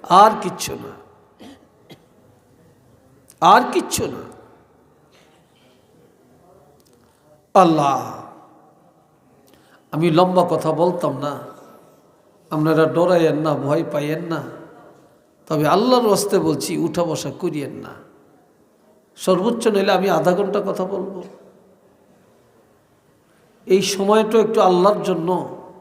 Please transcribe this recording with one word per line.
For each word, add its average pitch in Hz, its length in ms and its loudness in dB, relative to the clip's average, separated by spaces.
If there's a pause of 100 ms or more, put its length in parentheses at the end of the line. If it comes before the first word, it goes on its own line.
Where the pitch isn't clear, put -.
আর 208 220 8 (100)
কিচ্ছু - 340 -8
না, - 160 -16 (2500)
আর 196 200 6 (100)
কিচ্ছু - 360 -4
না। - 140 -12 (3500)
আল্লাহ, 139 600 0 (1700)
আমি 165 180 0
লম্বা 180 400 2
কথা 160 220 -2
বলতাম 151 460 -2
না, 139 220 -8 (1120)
আপনারা 156 360 2
ডরাইয়েন 165 540 2
না, 156 160 0
ভয় 139 360 -2
পাইয়েন 156 340 -6
না, 156 180 -6 (1040)
তবে 151 200 0
আল্লাহর 233 380 2
ওয়াস্তে 196 340 2
বলছি, 160 380 -4
উঠা 165 260 -2
বসা 151 360 -6
করিয়েন 147 320 -6
না। - 220 -16 (1200)
সর্বোচ্চ 202 520 0
নইলে 196 240 2
আমি 190 180 0
আধা 165 220 2
ঘন্টা 196 340 -2
কথা 185 200 -4
বলবো। - 380 -8 (2500)
এই 196 160 4
সময়টা 214 580 2
একটু 214 220 0
আল্লাহর 185 420 4
জন্য 170 540 -4 (240)